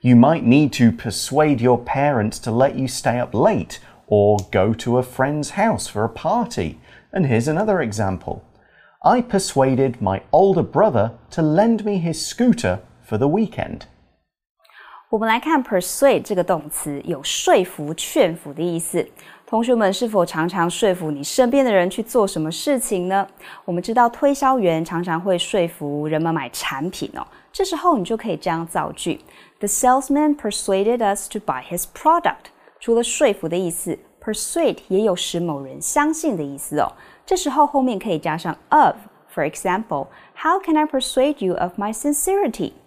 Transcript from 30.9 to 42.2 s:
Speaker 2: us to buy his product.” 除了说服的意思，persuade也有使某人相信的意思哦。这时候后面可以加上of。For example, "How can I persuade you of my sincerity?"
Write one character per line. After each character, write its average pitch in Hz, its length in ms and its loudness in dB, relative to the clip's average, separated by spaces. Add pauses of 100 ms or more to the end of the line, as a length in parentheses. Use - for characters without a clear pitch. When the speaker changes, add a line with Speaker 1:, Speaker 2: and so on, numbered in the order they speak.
Speaker 2:
us 208 320 -2
to 214 80 -8
buy 131 260 -6
his 175 200 -6 (100)
product.” - 580 0 (260)
除 226 160 0
了 233 80 2
说 233 300 2
服 180 160 -6
的 170 80 -2
意 180 140 -2
思， - 280 -8 (240)
persuade 220 540 -2 (120)
也 190 120 2
有 202 160 2
使 - 240 -6
某 151 220 -4
人 135 180 -14
相 294 320 0
信 311 240 -2
的 156 60 -6
意 139 160 -8
思 147 220 -6
哦。 - 120 0 (320)
这 381 100 0
时 359 140 -2
候 285 180 4
后 285 140 0
面 247 180 0
可 214 120 -6
以 160 80 0
加 156 180 -4
上 165 180 -6 (140)
of。 277 280 4 (380)
For 156 160 -2
example, 175 580 -4 (340)
"How 359 200 2
can 320 140 0
I 302 80 4
persuade 277 580 0
you 185 120 0
of 180 240 -4
my 214 160 -4
sincerity?" 294 760 -2 (140)